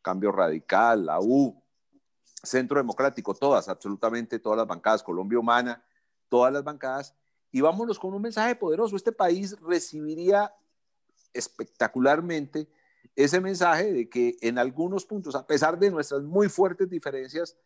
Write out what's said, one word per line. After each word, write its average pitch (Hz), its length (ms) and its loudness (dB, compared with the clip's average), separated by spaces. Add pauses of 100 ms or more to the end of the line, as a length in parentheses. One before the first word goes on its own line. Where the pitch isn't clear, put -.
Cambio 95 300 -2
Radical, 95 720 2
la 78 160 -2
U, 123 400 2 (800)
Centro 131 340 -2
Democrático, 123 560 -2
todas, 135 360 2
absolutamente 113 680 -4
todas 110 200 -2
las 113 100 -2
bancadas, 101 340 0
Colombia 98 380 -4
Humana, 120 420 0 (460)
todas 123 240 4
las 143 120 -4
bancadas, 139 520 -10 (380)
y 131 80 0
vámonos 196 360 0
con 190 160 -8
un 202 80 -6
mensaje 226 340 -2
poderoso. 196 420 -2
Este - 160 -2
país 190 480 0
recibiría 170 920 0 (800)
espectacularmente 143 1400 -2 (480)
ese 143 240 4
mensaje 185 540 2
de 120 160 -2
que 120 320 0
en 117 160 0
algunos 156 480 -2
puntos, 175 300 -8
a 131 120 -4
pesar 156 320 2
de 202 100 4
nuestras 143 340 -2
muy 185 260 2
fuertes 185 400 2
diferencias 147 680 -4 (100)